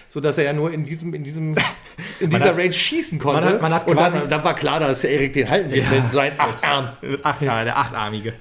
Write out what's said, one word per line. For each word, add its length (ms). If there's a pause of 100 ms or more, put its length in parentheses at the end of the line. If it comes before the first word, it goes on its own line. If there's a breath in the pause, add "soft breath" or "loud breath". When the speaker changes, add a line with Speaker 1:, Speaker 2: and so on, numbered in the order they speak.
Speaker 1:
sodass 280
er 80
ja 80
nur 220
in 100
diesem, 300
in 100
diesem, 280
Speaker 2:
<laughs> 680
Speaker 1:
in 80
Speaker 2:
Man 120
Speaker 1:
dieser 100
Speaker 2:
hat, 80
Speaker 1:
Range 160
schießen 440
konnte. 220
Speaker 2:
man 140
hat, 80
man 120
hat 140
Speaker 1:
Und 80
Speaker 2:
quasi 220
Speaker 1:
dann, 100
dann 160
war 100
klar, 260
dass 220
Erik 300
den 160
halten 240
wird 180
Speaker 2:
Ja. 120
Speaker 1:
mit 100
seinen 260
acht 300
Armen. 220 (100)
Speaker 2:
Mit 240
acht, 160
ja, 240
der 140
Achtarmige. 640